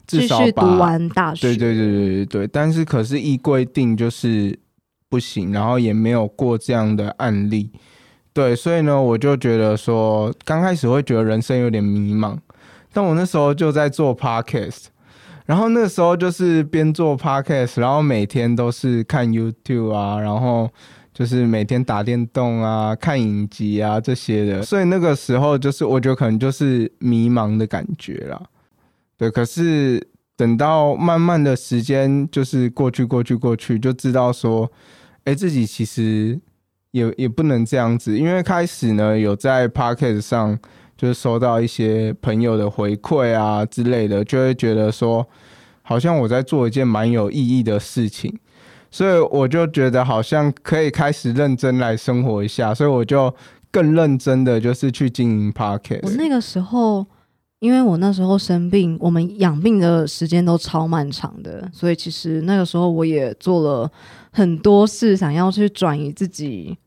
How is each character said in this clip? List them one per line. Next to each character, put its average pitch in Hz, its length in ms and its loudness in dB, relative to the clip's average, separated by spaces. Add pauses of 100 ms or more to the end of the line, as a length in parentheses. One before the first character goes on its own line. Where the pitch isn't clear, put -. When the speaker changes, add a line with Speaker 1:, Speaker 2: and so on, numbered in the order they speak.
Speaker 1:
至 - 180 2
少 233 140 2
把 247 60 4
Speaker 2:
继 - 0 -
续 226 80 4
读 185 240 4
完 170 320 2
大 165 260 -2
学。 131 120 -2
Speaker 1:
对， 120 100 2
对， 117 180 0
对， 110 120 2
对， 101 200 2
对， 95 180 -2
对。 101 220 -4
但 151 240 0
是 160 140 0
可 123 180 0
是 131 160 -2
依 135 160 0
规 127 300 2
定 120 320 0
就 117 120 0
是 107 480 -2 (520)
不 127 100 0
行， 98 320 -6
然 101 160 0
后 123 100 0
也 113 140 2
没 110 200 2
有 113 180 0
过 120 280 -2
这 - 140 -6
样 110 240 0
的 104 220 -2
案 104 320 -2
例。 107 200 -2 (640)
对， 127 240 0
所 170 200 -2
以 165 60 2
呢， 143 180 2
我 117 180 2
就 143 180 2
觉 120 220 0
得 107 180 2
说， 110 580 0 (120)
刚 160 160 -2
开 185 120 0
始 135 140 -2
会 135 160 2
觉 127 120 0
得 113 80 2
人 110 180 0
生 127 180 -2
有 120 100 0
点 107 140 0
迷 104 320 0
茫， 107 220 -2 (560)
但 202 100 0
我 170 100 2
那 180 120 0
时 175 120 -2
候 143 160 2
就 151 180 0
在 147 180 2
做 135 260 0
podcast， 117 680 -4 (600)
然 156 120 2
后 226 120 2
那 233 180 2
时 180 120 -4
候 175 160 4
就 180 140 0
是 170 360 2
边 156 280 0
做 151 240 0
podcast， 135 640 -2
然 123 80 2
后 151 140 2
每 120 200 2
天 117 320 0
都 120 160 0
是 120 340 -2
看 123 220 -2
YouTube 113 640 -2
啊， 104 280 -4
然 104 200 -2
后 117 300 0 (420)
就 123 140 -4
是 123 220 0
每 110 180 2
天 123 180 0
打 104 200 -2
电 120 240 -2
动 117 340 -2
啊， 110 340 -2
看 143 240 -2
影 104 300 -2
集 104 320 -2
啊 107 180 0
这 123 140 -2
些 107 320 -2
的， 98 160 -2
所 196 180 -2
以 190 60 0
那 180 140 2
个 165 160 2
时 123 220 -2
候 143 200 2
就 139 140 -2
是 156 120 -4
我 131 160 2
觉 123 80 0
得 131 80 2
可 131 100 0
能 110 140 2
就 135 120 0
是 127 380 0 (100)
迷 117 300 2
茫 107 280 0
的 110 80 0
感 - 200 -6 (120)
觉 - 160 -14 (160)
啦。 - 100 -12 (800)
对， 113 140 0
可 120 120 0
是 143 640 0 (300)
等 117 180 4
到 147 400 2
慢 170 240 2
慢 170 240 2
的 135 120 2
时 120 260 -2
间 135 480 0
就 139 140 -2
是 127 260 0
过 127 220 -2
去、 127 120 -2
过 120 200 0
去、 120 120 -2
过 117 200 0
去， 113 240 -2
就 131 120 0
知 127 220 -2
道 123 180 2
说， 113 400 -2 (520)
诶， 139 100 0
自 175 160 -2
己 127 160 0
其 - 180 -6
实 110 560 -2 (520)
也， 117 260 0
也 131 100 -2
不 117 140 -4
能 127 240 2
这 139 100 -4
样 117 220 0
子， 107 200 -2
因 160 140 0
为 185 120 0
开 175 240 0
始 113 260 -2
呢， 107 240 2
有 104 180 0
在 127 320 0
podcast 120 540 -2
上 110 360 -2 (380)
就 123 120 -2
是 123 60 0
收 117 260 -2
到 117 220 2
一 117 60 0
些 110 540 -2
朋 110 200 0
友 113 160 2
的 104 120 0
回 104 280 -2
馈 123 360 0
啊 107 320 0
之 120 180 -4
类 117 240 0
的， 101 160 0
就 131 140 -2
会 131 160 2
觉 117 200 0
得 110 180 2
说， 117 340 0 (560)
好 120 180 -2
像 165 180 0
我 120 100 0
在 123 140 0
做 131 260 0
一 110 40 -2
件 131 160 0
蛮 110 220 2
有 110 200 2
意 127 300 0
义 - 20 2
的 107 180 0
事 110 300 -4
情， - 280 -10 (520)
所 190 180 -2
以 180 120 4 (120)
我 135 160 2
就 160 200 0
觉 139 220 0
得 127 140 2
好 117 180 0
像 147 300 0 (100)
可 156 200 0
以 151 80 2
开 147 220 0
始 127 200 -4
认 135 240 2
真 127 220 0
来 117 180 0
生 123 280 -2
活 107 200 0
一 104 40 -2
下， 110 260 -2
所 147 120 0
以 147 40 4
我 123 160 2
就 135 280 2 (380)
更 156 220 4
认 151 240 4
真 131 260 2
的 120 160 2
就 120 140 0
是 131 180 -2
去 131 180 0
经 120 200 0 (100)
营 104 140 -2
podcast。 - 500 -4
Speaker 2:
我 196 80 -2
那 294 160 -2
个 254 140 0
时 - 180 -6
候， 208 460 0 (540)
因 233 120 2
为 254 100 4
我 202 140 4
那 190 160 2
时 190 100 0
候 190 160 2
生 175 320 0
病， 175 300 2
我 170 100 2
们 175 300 0
养 165 220 2
病 214 180 4
的 170 260 2
时 160 220 -6
间 175 160 2
都 170 140 4
超 160 280 -2
漫 160 240 -2
长 - 320 -10
的， 85 300 -12
所 - 180 -2
以 165 60 2
其 165 160 -12
实 160 300 -6
那 190 160 0
个 180 80 2
时 170 100 -6
候 175 140 2
我 165 160 0
也 139 300 -2
做 175 260 0
了 143 280 0 (420)
很 175 260 2
多 202 280 6
事， 214 300 2
想 180 160 0
要 180 180 2
去 208 200 0
转 165 280 -2
移 147 140 -6
自 190 160 -6
己 131 600 -10